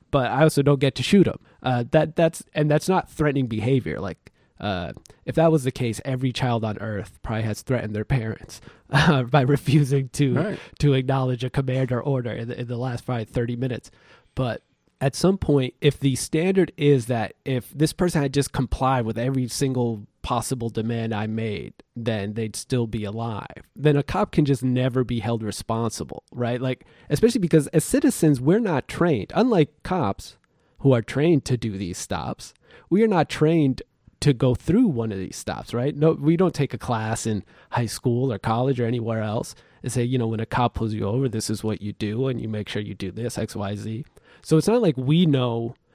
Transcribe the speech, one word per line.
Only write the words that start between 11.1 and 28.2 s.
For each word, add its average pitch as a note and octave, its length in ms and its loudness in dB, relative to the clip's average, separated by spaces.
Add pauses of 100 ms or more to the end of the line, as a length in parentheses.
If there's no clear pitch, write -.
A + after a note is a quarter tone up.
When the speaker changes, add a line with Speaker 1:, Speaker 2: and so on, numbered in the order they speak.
Speaker 1:
a B2+ 60 -6
command C3 420 -2
or A#2+ 80 0
order B2+ 320 -2
in A#2 160 -8
the, A#2+ 120 -8
in A#2+ 60 -8
the A#2+ 120 -6
last B2 260 -6
probably A#2 220 -4
thirty A#2+ 300 -2
minutes. B2 340 -6 (440)
But B2 280 -4 (380)
at C3+ 140 0
some F#3+ 240 2
point, C3+ 440 0
if D3 180 2
the C3+ 160 2
standard F3+ 640 0
is C#3 280 4
that A#2 280 -4 (100)
if B2+ 260 -4
this D3+ 220 0
person F3 300 0
had C3+ 120 -2
just C#3 180 0
complied C3 520 0
with A2 140 -4
every B2+ 280 -2
single A#2+ 600 -2 (160)
possible A#2+ 460 -4
demand A2+ 460 -4
I G#2+ 140 -4
made, A2 440 -6 (240)
then A2 380 -4
they'd A2 220 -6
still A#2+ 320 -2
be G#2+ 160 -6
alive. A2 420 -8 (300)
Then C#3+ 200 4
a C#3+ 60 2
cop G3 300 -2
can D#3 120 4
just C#3 200 2
never B2+ 400 2
be A#2 160 -4
held A2+ 240 -2
responsible, A2 880 -4
right? A#2+ 280 -2
Like, C3 240 -4 (240)
especially A#3 300 2
because D#3+ 300 4
as D#3+ 160 2
citizens, F3 560 2